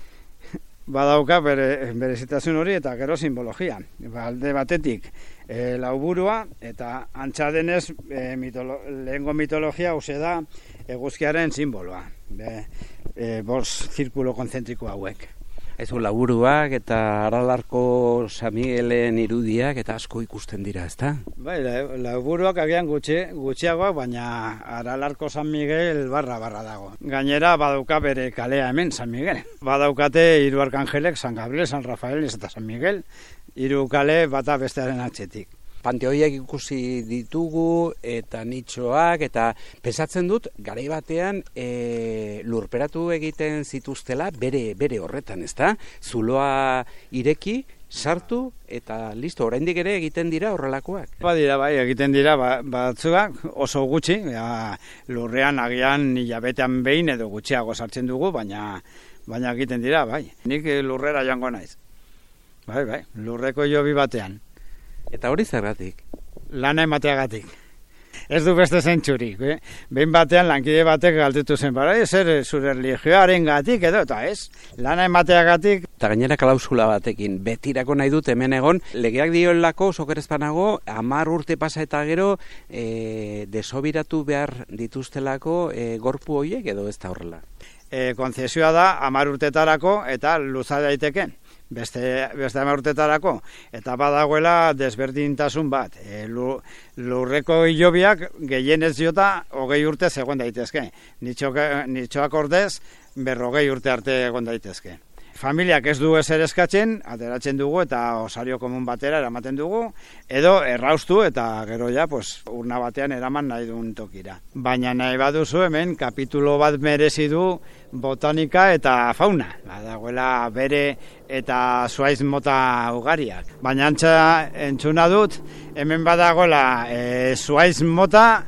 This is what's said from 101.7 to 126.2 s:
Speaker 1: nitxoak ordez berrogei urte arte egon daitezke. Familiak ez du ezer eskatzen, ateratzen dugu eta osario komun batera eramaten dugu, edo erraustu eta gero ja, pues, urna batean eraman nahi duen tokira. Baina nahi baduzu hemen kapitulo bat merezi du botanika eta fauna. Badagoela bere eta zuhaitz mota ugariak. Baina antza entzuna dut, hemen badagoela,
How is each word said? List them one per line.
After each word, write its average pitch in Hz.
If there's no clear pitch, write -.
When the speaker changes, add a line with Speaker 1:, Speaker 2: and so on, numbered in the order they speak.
Speaker 1:
nitxoak 135
ordez 165
berrogei 131
urte 131
arte 127
egon 120
daitezke. 110
Familiak 151
ez 147
du 156
ezer 156
eskatzen, 196
ateratzen 120
dugu 143
eta 127
osario 120
komun 127
batera 135
eramaten 123
dugu, 202
edo 165
erraustu 143
eta 113
gero 117
ja, 139
pues, 139
urna 120
batean 135
eraman 135
nahi 117
duen 113
tokira. 95
Baina 127
nahi 127
baduzu 147
hemen 165
kapitulo 143
bat 147
merezi 151
du 180
botanika 151
eta 123
fauna. 165
Badagoela 110
bere 135
eta 123
zuhaitz 139
mota 131
ugariak. 120
Baina 135
antza 160
entzuna 151
dut, 208
hemen 156
badagoela, 170